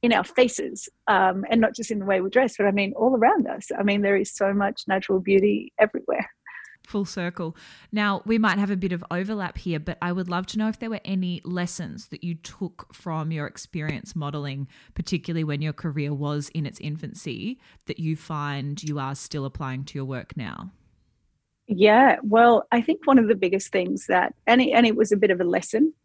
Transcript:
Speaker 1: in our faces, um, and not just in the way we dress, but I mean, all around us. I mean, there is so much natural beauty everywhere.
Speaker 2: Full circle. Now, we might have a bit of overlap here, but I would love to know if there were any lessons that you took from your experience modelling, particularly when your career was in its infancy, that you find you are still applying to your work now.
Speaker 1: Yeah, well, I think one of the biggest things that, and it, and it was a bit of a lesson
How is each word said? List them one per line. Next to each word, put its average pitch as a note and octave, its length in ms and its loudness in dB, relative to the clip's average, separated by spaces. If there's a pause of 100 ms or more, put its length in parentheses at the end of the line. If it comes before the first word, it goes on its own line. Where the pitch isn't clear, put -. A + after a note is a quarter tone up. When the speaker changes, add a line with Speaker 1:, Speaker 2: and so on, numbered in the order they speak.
Speaker 1:
in A#3+ 100 4
our G3+ 120 4
faces, - 640 0 (180)
um, F#3+ 400 4
and A#3 100 2
not A3 160 2
just A3+ 160 -8
in G#3+ 100 -2
the G3 40 -4
way F#3+ 160 2
we F#3+ 80 -2
dress, B3 300 2
but G3+ 80 4
I G3 40 4
mean, G3+ 240 0
all B3+ 220 2
around B3+ 320 4
us. - 280 -8
I - 60 -2
mean, G3+ 200 2
there G3 140 4
is G3 140 0
so G3 220 -2
much G3+ 340 -2
natural F#3+ 320 0
beauty G3 600 2
everywhere. - 520 0 (560)
Speaker 2:
Full G3+ 180 -4
circle. F3 520 -8 (340)
Now, G#3 360 -2
we A3+ 120 2
might G#3+ 200 2
have G3+ 120 0
a G3+ 60 0
bit F3+ 160 -2
of F3 180 -6
overlap F#3+ 480 -4
here, E3 220 -4
but D#3+ 200 -8
I F3 120 -4
would F3+ 160 -4
love F3+ 200 -4
to A3 100 -6
know G#3+ 100 0
if G#3+ 100 -6
there A3+ 120 -8
were G#3+ 140 -6
any F#3 400 -4
lessons F3 640 -6
that - 140 -14
you E3+ 140 -6
took - 580 -14
from D#3+ 380 -6
your D3 140 -6
experience - 680 -8
modelling, C#3+ 540 -8 (260)
particularly E3 480 -4
when D3 200 -4
your D#3 100 -4
career D3 420 -6
was D3 360 -4
in D#3 140 -4
its - 140 -10
infancy, D3+ 800 -8 (280)
that - 120 -8
you D#3+ 160 -2
find C#3+ 680 -8
you D3+ 160 -6
are C3+ 160 -6
still - 300 -6
applying C3 400 -8
to - 120 -10
your C3+ 60 -6
work C3 320 -10
now. A#2 340 -10 (960)
Speaker 1:
Yeah, G#3+ 560 6
well, A3+ 480 6
I A#3+ 120 4
think - 220 -2
one C4+ 140 8
of A3+ 80 6
the G#3 80 4
biggest F#3+ 380 -2
things F#3 340 -2
that, F3+ 280 2 (120)
and A#3+ 140 6
it, B3+ 100 2
and A#3 160 6
it A3 80 2
was A3 160 2
a G#3+ 60 4
bit F#3+ 160 4
of F3+ 80 0
a F#3 40 2
lesson G#3+ 480 0 (120)